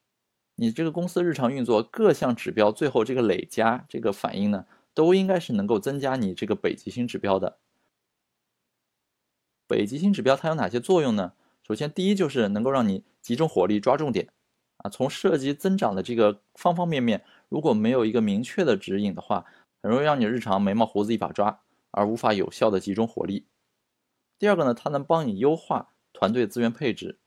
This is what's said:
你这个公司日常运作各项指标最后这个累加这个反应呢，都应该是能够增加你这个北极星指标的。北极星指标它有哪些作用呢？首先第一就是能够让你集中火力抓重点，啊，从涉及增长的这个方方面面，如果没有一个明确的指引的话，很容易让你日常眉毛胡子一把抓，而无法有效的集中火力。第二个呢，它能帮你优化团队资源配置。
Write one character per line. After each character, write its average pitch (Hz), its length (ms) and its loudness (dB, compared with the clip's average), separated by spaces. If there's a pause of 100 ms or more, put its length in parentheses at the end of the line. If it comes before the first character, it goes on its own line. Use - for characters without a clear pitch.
(560)
你 113 140 0
这 156 140 -4
个 160 80 -2
公 175 160 -4
司 180 160 0
日 170 80 2
常 135 200 0
运 135 120 -4
作 113 180 2
各 202 300 2
项 131 200 0
指 - 200 -6
标 107 180 4
最 143 180 -2
后 120 160 2
这 131 80 -4
个 127 100 0
累 95 280 0
加 113 380 0
这 139 100 -10
个 113 140 -2
反 - 260 -6
应 104 140 0
呢， 95 140 -6 (280)
都 160 180 4
应 190 140 4
该 185 140 2
是 - 120 -6
能 101 140 0
够 107 140 2
增 139 180 -4
加 135 160 -2
你 107 180 -2
这 104 140 -6
个 107 80 -2
北 - 220 -2
极 - 160 -14
星 120 160 -4
指 - 100 -8
标 95 220 0
的。 95 180 -6 (2000)
北 110 180 0
极 123 140 -6
星 196 140 2
指 151 100 -2
标 131 140 2
它 160 120 -6
有 156 60 -2
哪 123 140 -2
些 117 100 -4
作 170 240 2
用 120 140 0
呢？ 95 160 -4 (320)
首 107 100 -6
先 147 160 -6
第 185 160 -2
一 208 80 4
就 185 140 0
是 123 220 0
能 104 120 -2
够 131 80 0
让 127 180 2
你 95 140 -2 (180)
集 - 140 -4
中 160 140 0
火 90 180 2
力 104 140 0
抓 120 160 2
重 147 160 -4
点， 92 160 -4 (480)
啊， - 120 -12
从 127 220 -4
涉 190 260 0
及 139 160 -2
增 190 240 0
长 113 160 0
的 95 120 -4
这 120 100 -6
个 107 260 4 (140)
方 175 220 0
方 175 100 -2
面 147 160 -2
面， 113 220 0 (240)
如 147 120 -4
果 151 140 2
没 107 160 2
有 127 140 2
一 110 80 0
个 120 80 2
明 104 200 0
确 147 240 -4
的 120 120 4
指 98 240 -4
引 101 120 -2
的 - 80 -10
话， 92 240 -4 (380)
很 101 80 -2
容 123 100 2
易 147 40 0
让 147 160 0
你 113 40 2
日 117 140 0
常 101 240 0
眉 98 100 2
毛 110 140 2
胡 104 160 -2
子 107 100 -2
一 110 60 0
把 87 140 -6
抓， 104 300 -2 (280)
而 104 160 0
无 110 80 -2
法 117 180 0
有 98 200 0
效 113 180 2
的 98 80 0
集 95 160 -4
中 113 140 0
火 - 180 -6
力。 101 220 -6 (920)
第 202 80 0
二 208 80 6
个 170 100 2
呢， 123 80 2
它 - 160 -4
能 143 140 -2
帮 160 240 0
你 101 140 -4
优 143 160 4
化 - 400 -6 (160)
团 101 200 0
队 120 140 2
资 120 140 -6
源 117 120 2
配 117 220 -2
置。 - 320 -12